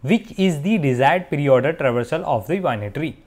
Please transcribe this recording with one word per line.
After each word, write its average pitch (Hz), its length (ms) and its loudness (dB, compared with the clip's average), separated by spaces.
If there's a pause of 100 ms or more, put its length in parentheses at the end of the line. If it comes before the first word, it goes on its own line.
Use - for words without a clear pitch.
which 220 380 -2
is 175 240 2
the 208 160 0
desired 143 500 2
pre-order 143 460 2
traversal 127 480 -2
of 117 240 -2
the 180 120 -2
binary 113 320 -4
tree. 147 260 -8 (100)